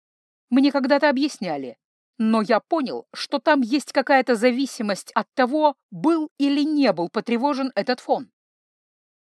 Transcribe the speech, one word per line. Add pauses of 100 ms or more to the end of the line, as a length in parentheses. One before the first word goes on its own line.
(500)
Мне
когда-то
объясняли, (400)
но
я
понял,
что
там
есть
какая-то
зависимость
от
того, (140)
был
или
не
был
потревожен
этот
фон». (1080)